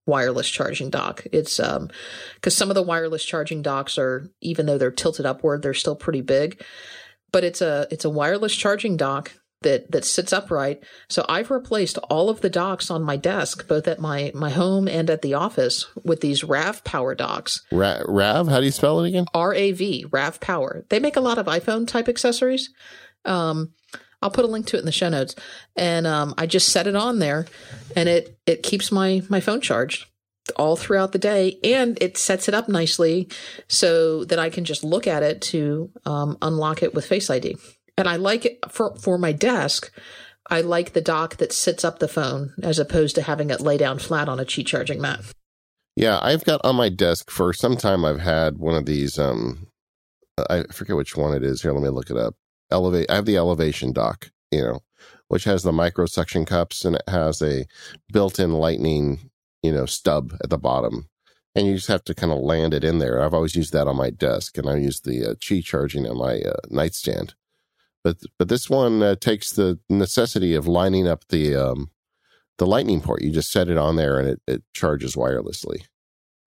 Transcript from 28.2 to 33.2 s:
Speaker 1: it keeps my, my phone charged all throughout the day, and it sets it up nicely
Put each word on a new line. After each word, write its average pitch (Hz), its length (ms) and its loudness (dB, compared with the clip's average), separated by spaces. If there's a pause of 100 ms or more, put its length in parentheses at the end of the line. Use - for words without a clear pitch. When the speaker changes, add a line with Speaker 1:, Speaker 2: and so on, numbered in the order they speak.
Speaker 1:
it 165 180 2
keeps - 280 -2
my, 190 380 2
my 196 100 2
phone 214 220 0
charged - 440 -2 (520)
all 156 180 2
throughout 190 360 2
the 196 60 2
day, 190 460 2
and 240 380 2
it 180 160 0
sets 190 300 0
it 202 60 2
up 208 160 0
nicely 170 600 2 (380)